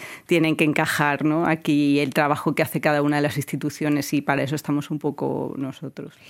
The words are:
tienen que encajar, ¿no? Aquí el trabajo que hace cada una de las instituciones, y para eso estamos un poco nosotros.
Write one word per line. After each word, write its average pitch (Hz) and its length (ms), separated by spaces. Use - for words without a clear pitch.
tienen 160 280
que - 80
encajar, 147 600
¿no? 156 220
Aquí 147 520
el 139 140
trabajo 147 400
que 139 80
hace 151 200
cada 147 200
una 147 140
de 147 80
las 147 120
instituciones, 147 760
y 143 80
para 139 220
eso 135 100
estamos 143 380
un 151 80
poco 139 580
nosotros. 135 560